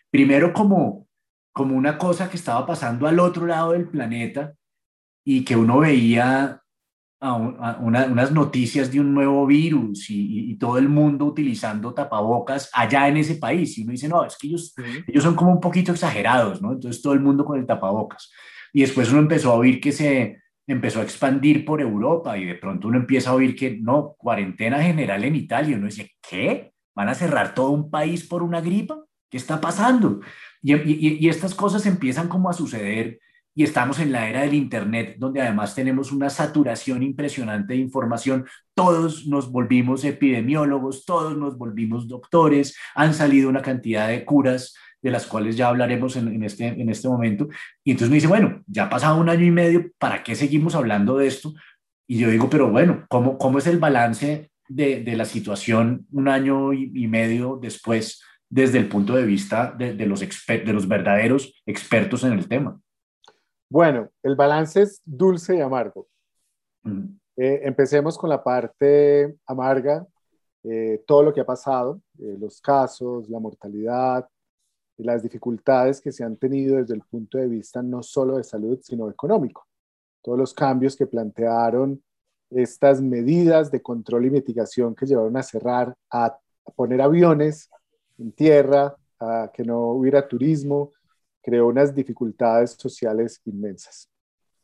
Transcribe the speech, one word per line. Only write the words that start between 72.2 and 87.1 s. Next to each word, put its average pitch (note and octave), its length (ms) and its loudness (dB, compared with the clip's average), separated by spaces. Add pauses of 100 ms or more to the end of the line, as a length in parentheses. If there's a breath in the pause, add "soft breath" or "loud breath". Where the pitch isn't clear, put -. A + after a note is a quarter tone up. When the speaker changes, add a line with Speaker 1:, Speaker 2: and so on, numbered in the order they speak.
Speaker 2:
los G#2 220 -14
casos, B2 720 -2
la A2+ 100 -10
mortalidad, A#2 880 -6 (680)
y A2 80 -12
las A#2+ 180 -2
dificultades B2+ 800 -2
que C#3 100 -8
se C3 100 -16
han A2+ 140 -8
tenido C3+ 400 -2
desde A#2+ 200 -2
el G#2+ 80 -10
punto A#2 340 -12
de C3 100 -2
vista A#2 340 -8
no B2 220 -8
solo C3 320 -2
de B2 80 -4
salud, A2+ 380 -6
sino A2+ 280 -8
económico. D3+ 560 -4 (560)
Todos B2 160 -4
los C3 160 -2
cambios C3 440 0
que - 100 -2
plantearon A#2 960 -2 (460)
estas C3+ 520 2
medidas D3 720 2
de C3+ 100 -4
control A#2+ 440 -4
y C3 60 2
mitigación A#2 640 -2
que C3+ 120 -8
llevaron B2 320 0
a C3 60 -4
cerrar, B2 520 -4 (160)
a A#2 260 -2 (380)
poner B2+ 260 0
aviones D#3 680 2 (480)